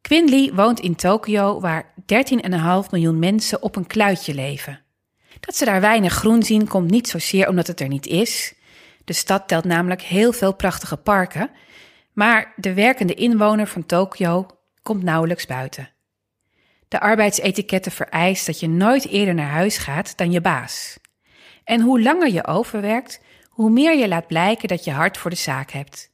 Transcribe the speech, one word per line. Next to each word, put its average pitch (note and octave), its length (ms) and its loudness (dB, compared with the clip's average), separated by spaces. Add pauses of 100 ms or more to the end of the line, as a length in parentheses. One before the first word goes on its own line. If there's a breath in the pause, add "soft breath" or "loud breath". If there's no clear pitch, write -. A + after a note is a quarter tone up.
Quinn D#4+ 280 4
Lee C4+ 260 4
woont A3 260 2
in E3+ 140 -2
Tokio, G3+ 640 0
waar E3 320 -6 (140)
dertien A#3 360 2
en F#3 100 -4
een F3+ 60 0
half F3+ 320 0
miljoen E3 280 2
mensen G3 440 0
op - 140 -4
een F#3 100 -6
kluitje G3+ 480 0
leven. C#3 460 -10 (600 soft breath)
Dat - 160 -10
ze - 80 0
daar G3 160 2
weinig G#3 320 4
groen A3+ 300 4
zien, G#3+ 260 2
komt F3 220 0
niet A#3 180 2
zozeer F#3+ 400 0
omdat F3 180 0
het F3 140 -10
er C3+ 80 -4
niet C#3 180 -6
is. - 480 -4 (500 soft breath)
De - 80 -10
stad G3 360 -2
telt E3 160 0
namelijk F3+ 380 -2
heel G#3+ 300 2
veel G3 220 0
prachtige - 420 -4
parken, F#3+ 540 0 (600 soft breath)
maar A3 440 2
de F#3+ 180 -4
werkende G#3+ 400 2
inwoner G#3+ 520 2
van F3 200 -8
Tokio F3+ 600 0 (360)
komt G#3 200 -4
nauwelijks E3 440 -2
buiten. C3 440 -10 (960)
De - 120 -2
arbeidsetiquette G3+ 880 0
vereist F3+ 560 -2
dat D#3+ 140 -6
je E3 80 -2
nooit G#3+ 400 2
eerder G#3 260 0
naar D3 160 -2
huis F3 280 0
gaat D3+ 380 -8
dan F3 160 0
je F3 80 2
baas. D3+ 580 -4 (680 soft breath)
En A#3 160 0
hoe A#3+ 220 4
langer D4 300 2
je E3+ 140 -2
overwerkt, G#3+ 720 -4 (280 soft breath)
hoe A3 220 0
meer D4 280 4
je A#3 100 2
laat E3 180 -2
blijken F#3 420 0
dat F3 160 -4
je E3 60 -6
hart D#3+ 280 0
voor F3 120 -6
de F3 60 -10
zaak C3+ 340 -6
hebt. - 440 -14